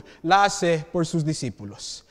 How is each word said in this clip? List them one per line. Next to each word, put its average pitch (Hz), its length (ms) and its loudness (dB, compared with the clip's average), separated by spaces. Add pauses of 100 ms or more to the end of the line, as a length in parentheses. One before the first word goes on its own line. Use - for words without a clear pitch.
(220)
la 185 220 6
hace 170 480 0
por 170 160 0
sus 160 180 -2
discípulos. 117 840 -8